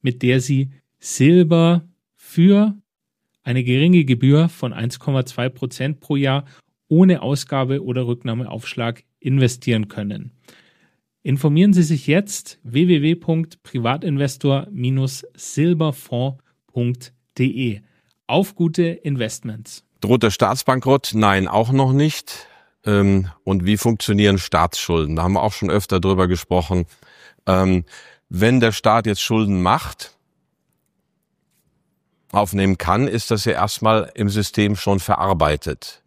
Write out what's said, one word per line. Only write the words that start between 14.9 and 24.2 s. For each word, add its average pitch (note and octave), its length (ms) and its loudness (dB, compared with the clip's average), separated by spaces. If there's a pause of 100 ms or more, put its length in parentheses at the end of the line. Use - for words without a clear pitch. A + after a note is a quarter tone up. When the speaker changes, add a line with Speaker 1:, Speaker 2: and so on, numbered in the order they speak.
Speaker 1:
silberfonds C#3 1040 -4 (260)
punkt B2 460 -6 (240)
d - 80 0
e. A#2+ 360 -4 (460)
Auf E3+ 280 -2
gute E3+ 280 -2
Investments. B2+ 1040 -8 (160)
Speaker 2:
Droht A2+ 200 2
der A2 100 2
Staatsbankrott? C3 840 0
Nein, G2 340 2
auch A2+ 240 0
noch C3+ 220 2
nicht. - 540 -2 (380)
Ähm, G2 440 2 (140)
und F#2+ 220 -2
wie G#2 120 2
funktionieren G#2 600 2